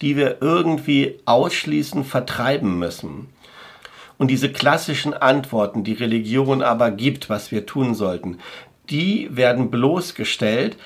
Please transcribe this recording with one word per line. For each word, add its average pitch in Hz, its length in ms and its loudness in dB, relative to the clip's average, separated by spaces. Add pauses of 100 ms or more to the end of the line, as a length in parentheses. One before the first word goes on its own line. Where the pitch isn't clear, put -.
die 143 160 0
wir 139 240 0
irgendwie 151 840 2
ausschließen, 151 760 2
vertreiben 123 760 -2
müssen. 82 500 -8 (880)
Und 131 140 2
diese 135 200 0
klassischen 143 600 0
Antworten, 123 720 0
die 107 100 -2
Religion 117 680 0
aber 117 260 2
gibt, 123 400 -2
was 104 220 -4
wir 104 160 -4
tun 127 260 -2
sollten, 92 460 -4 (500)
die 170 460 -2
werden 123 340 2
bloßgestellt 123 1160 0